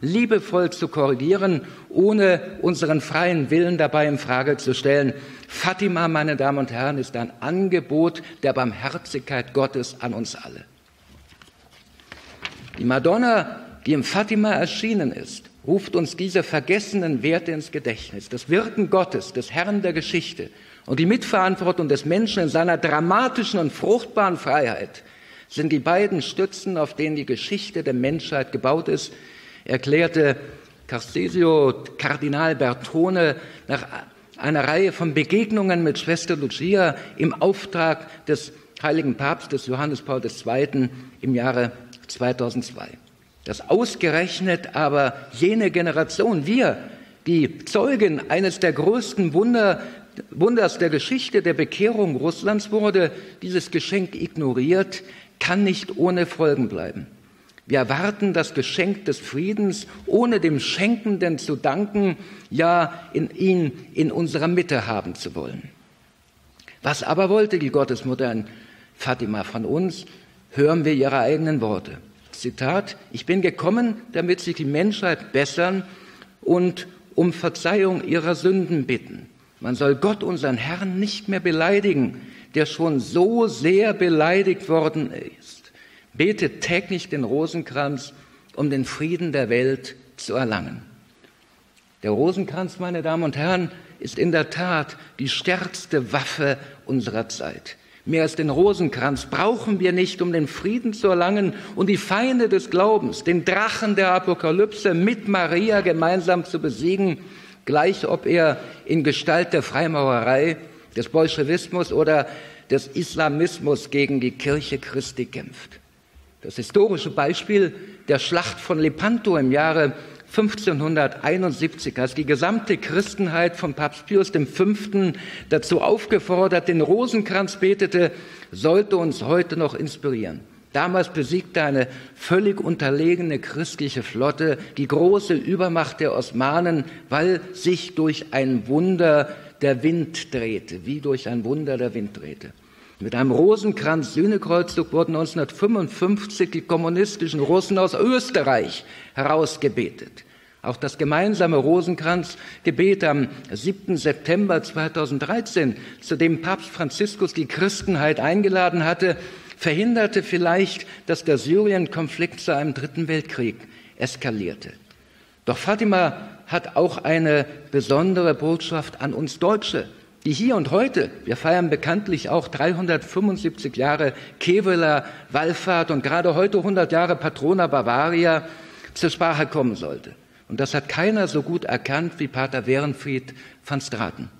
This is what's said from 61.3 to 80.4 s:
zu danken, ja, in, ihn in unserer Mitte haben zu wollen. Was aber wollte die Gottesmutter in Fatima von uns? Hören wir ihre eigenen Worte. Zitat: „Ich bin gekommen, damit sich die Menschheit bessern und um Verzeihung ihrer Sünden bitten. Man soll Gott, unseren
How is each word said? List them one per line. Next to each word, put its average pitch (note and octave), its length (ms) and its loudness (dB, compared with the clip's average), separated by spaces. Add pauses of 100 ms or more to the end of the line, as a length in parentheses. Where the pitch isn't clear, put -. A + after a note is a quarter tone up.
zu - 160 -4
danken, G3 640 0 (340)
ja, E3 420 2 (200)
in, - 180 -2
ihn F3+ 400 2 (240)
in D#3 160 2
unserer D#3 380 -2
Mitte E3+ 400 0
haben F#2+ 260 -4
zu - 220 -12
wollen. A#1+ 260 -8 (1200)
Was - 220 -2
aber F3+ 240 2
wollte G#3 320 4
die C#3 100 -2
Gottesmutter B2+ 640 0
in A2 140 -4 (500)
Fatima G#2+ 480 -4
von A2+ 200 -8
uns? E3 420 -4 (440)
Hören D3+ 340 2
wir D#3 100 2
ihre C3+ 260 2
eigenen D#3 400 2
Worte. G#2+ 380 -4 (340)
Zitat: - 640 -4 (160)
„Ich - 120 -12
bin F#3 160 2
gekommen, G#3 540 2 (160)
damit F3 300 0
sich E3+ 160 -6
die D#3 80 -4
Menschheit E3+ 640 0
bessern F3+ 540 0 (560)
und F3+ 480 2 (260)
um E3+ 180 2
Verzeihung F3+ 720 0
ihrer E3 320 0
Sünden D#3+ 520 2
bitten. - 420 -6 (320)
Man B2 160 -4
soll C#3+ 180 4
Gott, G#3 300 0
unseren D3 320 -2